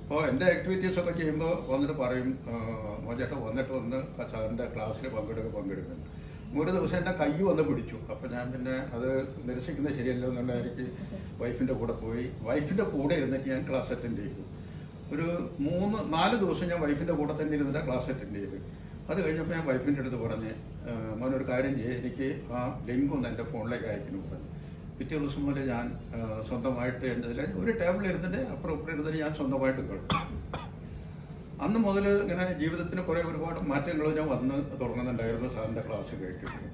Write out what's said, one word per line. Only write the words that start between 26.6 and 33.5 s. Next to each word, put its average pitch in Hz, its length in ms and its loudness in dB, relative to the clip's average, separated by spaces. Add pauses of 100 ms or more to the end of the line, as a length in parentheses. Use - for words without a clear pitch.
എൻ്റെ 117 180 -2
ഇതിൽ 123 80 -2 (220)
ഒരു 220 180 4
ടേബിളിൽ 185 320 4
ഇരുന്നിട്ട് 180 280 0 (140)
അപ്പുറം 165 240 -2
ഇപ്പുറം 147 160 -4
ഇരുന്നിട്ട് 156 300 0
ഞാൻ 151 160 0
സ്വന്തമായിട്ട് 131 500 2
കേട്ടു. - 180 -6 (1600)
അന്ന് 214 180 4
മുതൽ 202 220 6 (180)
ഇങ്ങനെ 180 220 2 (160)
ജീവിതത്തിന് 170 460 0
കുറേ 170 140 4 (100)
ഒരുപാട് 156 280 -2 (120)